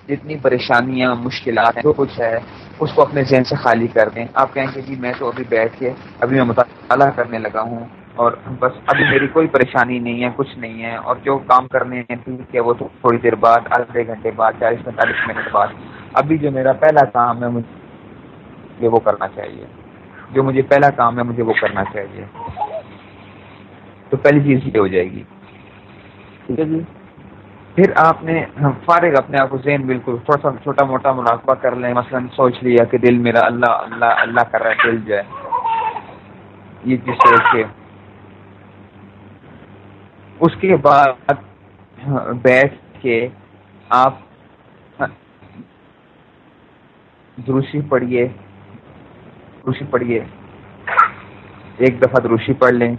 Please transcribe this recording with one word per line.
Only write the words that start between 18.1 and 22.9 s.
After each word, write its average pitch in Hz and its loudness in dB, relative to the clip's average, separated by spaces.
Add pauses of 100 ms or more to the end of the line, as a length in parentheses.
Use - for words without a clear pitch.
وہ 113 4
کرنا 101 -2
چاہیے، - -14 (680)
جو 135 2
مجھے 135 0
پہلا 143 4
کام 120 0
ہے 120 -2
مجھے 120 -4
وہ 113 0
کرنا 101 -2
چاہیے۔ 98 -12 (1900)